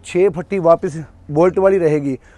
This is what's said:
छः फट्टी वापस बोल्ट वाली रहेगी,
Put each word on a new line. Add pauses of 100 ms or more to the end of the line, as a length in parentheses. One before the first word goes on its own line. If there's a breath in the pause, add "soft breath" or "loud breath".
छः
फट्टी
वापस (280)
बोल्ट
वाली
रहेगी, (180 soft breath)